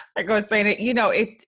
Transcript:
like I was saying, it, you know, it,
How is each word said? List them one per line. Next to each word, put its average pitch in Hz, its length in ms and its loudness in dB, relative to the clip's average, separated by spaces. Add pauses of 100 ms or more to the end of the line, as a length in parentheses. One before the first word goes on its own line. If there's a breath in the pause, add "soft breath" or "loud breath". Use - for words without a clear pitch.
(160 loud breath)
like 196 140 -4
I 220 40 2
was 208 140 0
saying, 208 180 2
it, 208 140 0
you 240 140 -2
know, 220 160 2
it, - 380 -2